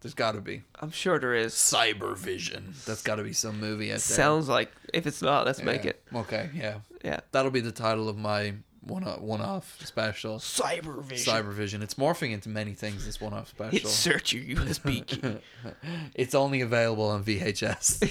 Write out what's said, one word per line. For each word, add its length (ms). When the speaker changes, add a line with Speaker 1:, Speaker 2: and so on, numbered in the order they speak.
Speaker 1:
There's 120
gotta 280
be. 200
Speaker 2:
I'm 120
sure 280
there 140
is. 220
Speaker 1:
Cybervision. 1300
That's 160
gotta 220
be 100
some 260
movie 300
out 40
there. 60
Speaker 2:
Sounds 480
like. 240
If 140
it's 160
not, 240
let's 160
make 220
Speaker 1:
Yeah. 40
Speaker 2:
it. 140
Speaker 1:
Okay, 400
yeah. 220
Speaker 2:
Yeah. 180
Speaker 1:
That'll 200
be 100
the 100
title 360
of 80
my 380
one-, 220
one-off 720
special. 520
Speaker 2:
Cybervision. 880
Speaker 1:
Cybervision. 560
It's 140
morphing 360
into 160
many 260
things, 340
this 120
one-off 300
special. 300
Speaker 2:
Insert 520
your 120
U 160
S 100
B 220
key. 200
Speaker 1:
<laughs> 920
It's 200
only 260
available 480
on 140
V 180
H 220
S. 360